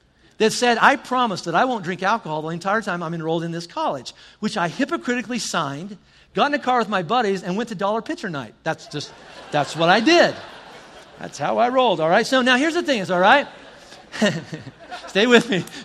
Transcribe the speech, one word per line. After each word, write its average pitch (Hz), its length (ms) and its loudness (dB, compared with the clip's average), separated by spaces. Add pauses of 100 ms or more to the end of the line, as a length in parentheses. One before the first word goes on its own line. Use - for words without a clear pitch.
(380)
that 214 160 2
said, 240 260 2
"I 240 160 6
promise 247 460 -2
that 170 140 -4
I 214 100 4
won't 233 180 -2
drink 180 200 -6
alcohol 175 400 -2
the 156 60 -8
entire 196 340 -2
time 180 180 -6
I'm 170 140 -6
enrolled 165 280 -2
in 170 80 -6
this 170 140 -8
college," 180 480 -8 (260)
which 214 160 -4
I 175 120 0
hypocritically 247 720 -4
signed, 165 580 -6 (380)
got 208 100 4
in 285 80 2
a 285 60 0
car 254 180 0
with 220 120 0
my 196 120 0
buddies, 196 400 0
and 185 160 -6
went 233 120 -6
to 220 60 -10
Dollar 208 280 -2
Pitcher 240 260 -8
Night. 135 320 -10
That's 156 240 -4
just, - 260 -10 (380)
that's 147 260 -2
what 165 140 4
I 202 100 6
did. 240 360 4 (840)
That's - 160 -14
how 208 220 -2
I 240 100 4
rolled, 247 300 2
all 156 100 2
right? 220 160 4
So 262 160 2
now 247 160 4
here's 302 160 0
the 349 80 0
thing 285 180 0
is, 180 120 -4
all 175 80 2
right? 233 280 6 (720)
<laughs> - 880 -6
Stay 208 200 2
with 240 240 6
me. 180 120 0 (220)